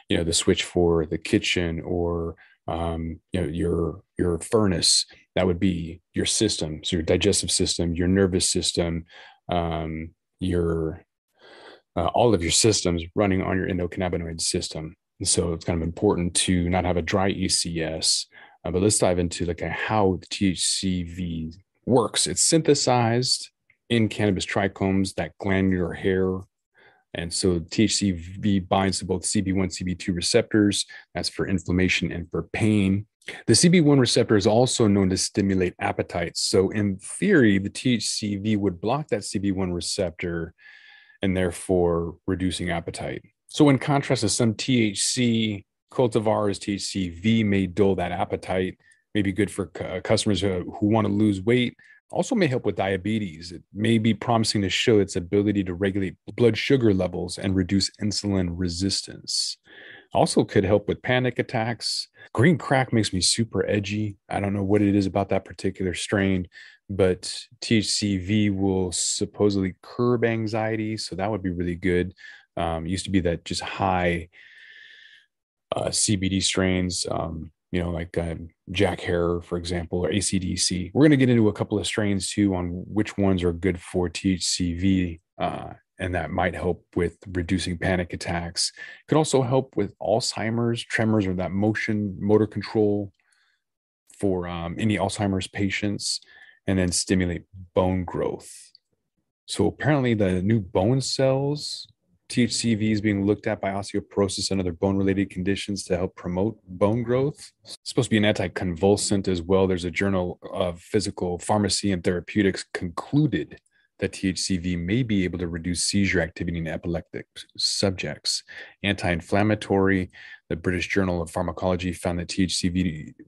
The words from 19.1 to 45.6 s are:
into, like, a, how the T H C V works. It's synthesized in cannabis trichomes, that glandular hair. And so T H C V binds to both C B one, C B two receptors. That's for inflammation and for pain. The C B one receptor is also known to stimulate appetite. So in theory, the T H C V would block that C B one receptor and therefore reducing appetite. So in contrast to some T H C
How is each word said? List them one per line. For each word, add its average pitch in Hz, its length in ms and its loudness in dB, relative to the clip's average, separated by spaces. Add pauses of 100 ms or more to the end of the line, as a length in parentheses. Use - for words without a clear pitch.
into, 87 280 -2
like, 85 160 -6
a, 82 80 -4
how 95 500 2
the - 60 -20
T - 240 0
H 82 140 -2
C 92 380 -2
V 82 520 -8 (300)
works. 113 420 2
It's - 180 0
synthesized 127 1080 2 (380)
in 117 200 4
cannabis 101 380 0
trichomes, 98 680 0
that - 240 -6
glandular 95 560 0
hair. 95 460 0 (760)
And 85 180 -8
so 90 280 2 (100)
T 113 140 4
H 101 120 2
C 101 140 2
V 95 500 -2
binds 98 380 0
to - 80 -10
both 90 180 -2
C - 160 0
B 95 120 0
one, 95 180 0
C - 120 -10
B 90 120 -2
two 90 180 -4
receptors. 104 720 4 (300)
That's 87 160 -6
for - 180 -4
inflammation 90 640 0
and 85 180 -8
for 85 120 -4 (100)
pain. 104 540 2 (400)
The 117 80 6
C 175 140 6
B 175 120 6
one 143 200 6
receptor 117 340 4
is 104 140 6
also 117 400 4
known 98 220 4
to 92 60 0
stimulate 95 600 0
appetite. 90 580 -4
So 95 340 2
in 101 260 -2
theory, 127 600 4
the 98 100 -4
T 123 260 0
H 104 140 -2
C 101 280 -4
V 107 200 0
would 95 240 -2
block 139 280 -2
that 104 160 -2
C - 140 -4
B 98 140 0
one 92 200 -2
receptor 85 840 -4 (680)
and 95 160 0
therefore 85 800 0 (100)
reducing 90 440 -2
appetite. - 520 -8 (240)
So - 220 4
in 135 100 6
contrast 135 440 0
to 104 60 2
some 110 260 2
T 120 320 0
H 101 180 -2
C 113 640 0 (260)